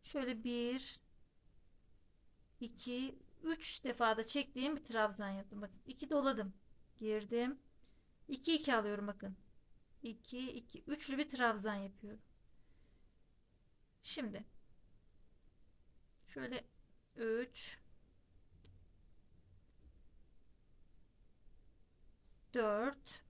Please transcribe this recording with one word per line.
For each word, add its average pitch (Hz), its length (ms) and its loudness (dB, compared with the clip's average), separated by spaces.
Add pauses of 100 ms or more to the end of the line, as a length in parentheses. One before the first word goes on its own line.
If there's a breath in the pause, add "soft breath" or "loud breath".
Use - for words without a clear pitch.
Şöyle 247 400 -2
bir, 240 560 0 (1600)
iki, 247 600 -4 (240)
üç 320 400 -2
defa 240 340 4
da 226 100 -2
çektiğim 277 480 0
bir 285 80 -4
trabzan 214 460 2
yaptım. 196 320 -6
Bakın 202 240 -10
iki 269 240 -8
doladım. 262 440 4 (460)
Girdim. 226 600 2 (680 soft breath)
İki, 294 280 4
iki 294 200 6
alıyorum 208 320 2
bakın. 196 300 -6 (640)
İki, 247 500 -6
iki, - 360 -10
üçlü 277 300 -2
bir 294 120 2
trabzan 220 460 4
yapıyorum. 202 460 -8 (1800 soft breath)
Şimdi 214 420 -4 (1800)
şöyle 254 420 -6 (480)
üç, 233 640 -2 (4000)
dört. 226 760 2